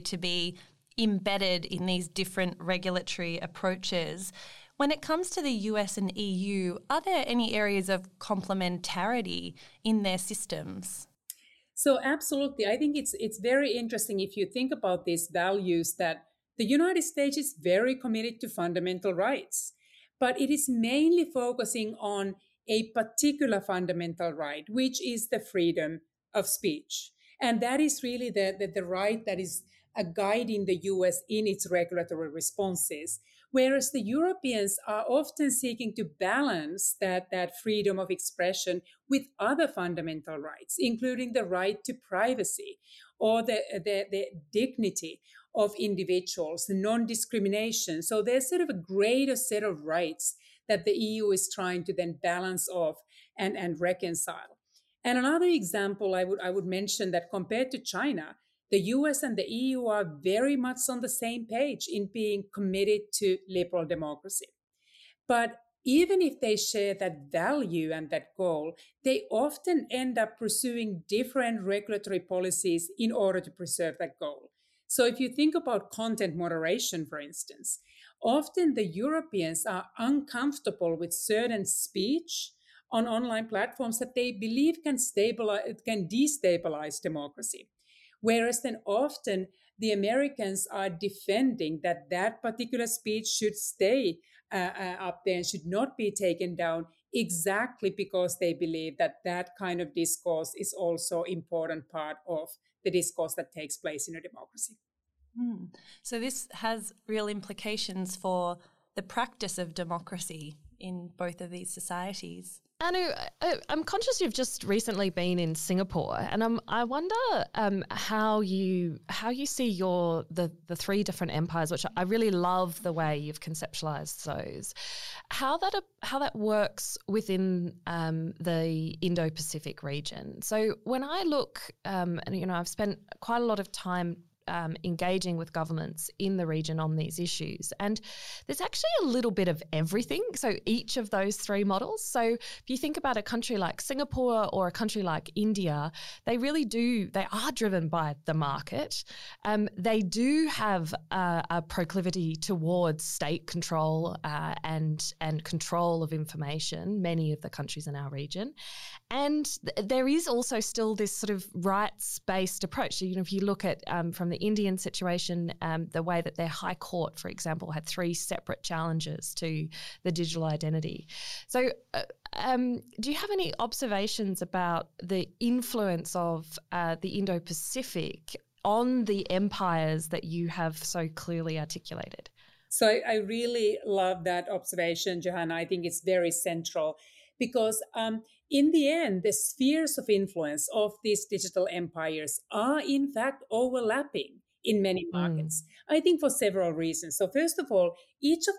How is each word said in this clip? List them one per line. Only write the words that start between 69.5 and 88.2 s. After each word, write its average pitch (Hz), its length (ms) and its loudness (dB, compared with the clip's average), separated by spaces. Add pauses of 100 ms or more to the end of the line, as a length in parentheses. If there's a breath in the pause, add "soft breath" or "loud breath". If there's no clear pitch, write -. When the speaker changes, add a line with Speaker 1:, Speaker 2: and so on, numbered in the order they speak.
Speaker 2:
end 254 260 -2
up 220 220 0
pursuing 220 680 -2
different 233 540 0
regulatory 202 580 -2
policies 180 800 0
in 226 140 2
order 190 300 4
to 170 100 -10
preserve 170 480 -2
that - 200 -6
goal. 147 300 -8 (380)
So - 180 4
if 240 140 2
you 254 100 0
think 294 240 4
about 269 380 0
content 214 440 -2
moderation, 170 720 0
for 151 140 -10
instance, - 580 -8 (460 loud breath)
often 302 500 4
the 220 140 0
Europeans 196 800 0
are 190 180 -2 (140)
uncomfortable 254 1000 0
with 170 160 -4
certain 214 540 0
speech - 840 -2 (380 soft breath)
on 233 160 2
online 226 400 -2
platforms 226 520 -2
that 254 160 -6
they 247 160 0
believe 240 520 2
can 285 140 0
stabilize, 214 800 0 (100)
can 208 220 0
destabilize 170 920 2
democracy. - 720 -6 (520 soft breath)